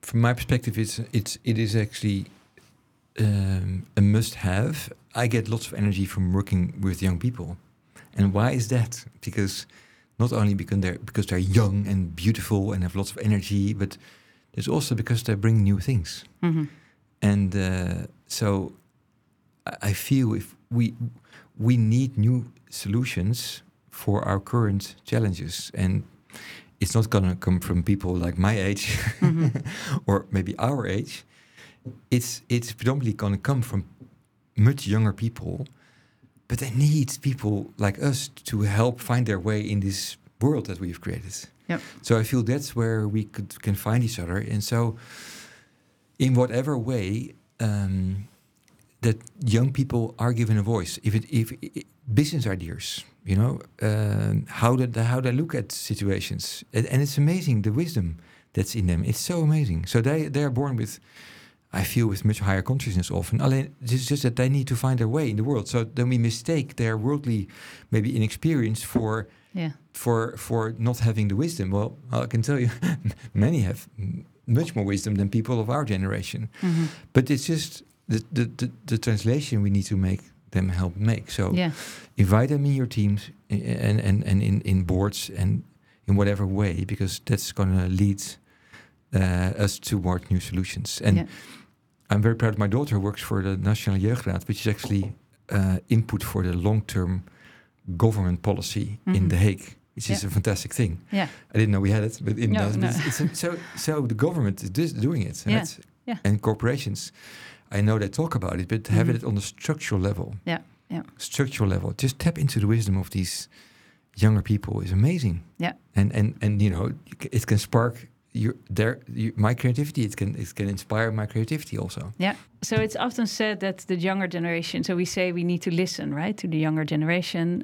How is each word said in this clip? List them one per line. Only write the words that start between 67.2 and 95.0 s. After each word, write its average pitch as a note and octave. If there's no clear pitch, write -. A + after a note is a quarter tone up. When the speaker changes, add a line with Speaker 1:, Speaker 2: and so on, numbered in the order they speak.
Speaker 1:
maybe A#2
inexperience A2+
for, A2
Speaker 2:
Yeah. E3
Speaker 1:
for, A2+
for A2+
not A#2+
having A2
the G2
wisdom. B2
Well, G2+
I B2
can A2+
tell C#3
you, B2
<laughs> -
many C3+
have -
m-, G2+
much D3+
more G#2
wisdom G2+
than G2
people A2+
of G#2+
our C#3+
generation. G2
Speaker 2:
Mm-hmm. E3
Speaker 1:
But C3
it's C#3
just -
the, A2
the, B2
the, A#2+
the A#2
translation A2+
we G2+
need G2
to G#2+
make F#2+
them F#2+
help F2+
make. G#2+
So F#2
Speaker 2:
Yeah. F3
Speaker 1:
invite G#2+
them C#3+
in C#3+
your C3
teams G#2
i-, G#2
and, G#2+
and, G2
and G2+
in, G#2
in F#2+
boards F#2+
and G2
in G2+
whatever G2+
way, F#2+
because F#2+
that's -
gonna F#2
lead, G2
uh, F#2
us G2
toward F2+
new F2+
solutions. -
And G#2
Speaker 2:
Yeah. -
Speaker 1:
I'm G#2
very A2+
proud A2+
of G2
my G#2
daughter B2+
who G2
works G2+
for G2
the F#2+
Nationale G2
Jeugdraad, G2
which G#2
is -
actually, G2+